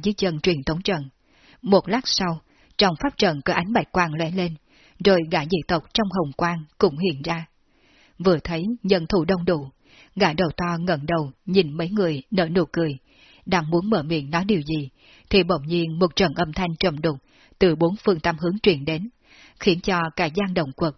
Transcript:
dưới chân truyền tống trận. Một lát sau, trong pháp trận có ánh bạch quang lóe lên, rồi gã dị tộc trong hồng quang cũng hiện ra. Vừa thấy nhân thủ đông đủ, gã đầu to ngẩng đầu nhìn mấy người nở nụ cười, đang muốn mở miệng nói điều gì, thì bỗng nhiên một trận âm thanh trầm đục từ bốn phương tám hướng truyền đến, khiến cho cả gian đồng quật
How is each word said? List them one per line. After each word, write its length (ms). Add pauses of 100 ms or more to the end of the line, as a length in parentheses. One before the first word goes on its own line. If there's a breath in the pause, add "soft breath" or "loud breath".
dưới 100
chân 260
truyền 240
tống 180
trận. 280 (520 soft breath)
Một 280
lát 160
sau, 360 (360 soft breath)
trong 160 (100)
pháp 140
trận 280
có 80
ánh 200
bạch 180
quang 220
lóe 180
lên, 240 (500 soft breath)
rồi 140 (120)
gã 140
dị 120 (100)
tộc 160 (100)
trong 180
hồng 200
quang 320 (140)
cũng 200
hiện 240
ra. 240 (720 soft breath)
Vừa 200
thấy 240 (200)
nhân 240
thủ 180
đông 200
đủ, 240 (460 soft breath)
gã 180
đầu 240
to 220
ngẩng 260
đầu 260 (140)
nhìn 320
mấy 120
người 320 (100)
nở 180
nụ 160
cười, 320 (480 soft breath)
đang 240
muốn 200
mở 140
miệng 260
nói 160
điều 160
gì, 280 (400 soft breath)
thì 140
bỗng 240
nhiên 320
một 160
trận 200
âm 180
thanh 260
trầm 220
đục 160 (420 soft breath)
từ 160
bốn 200
phương 240
tám 180
hướng 220
truyền 260
đến, 240 (500 soft breath)
khiến 220
cho 200 (140)
cả 100
gian 280
đồng 180
quật 260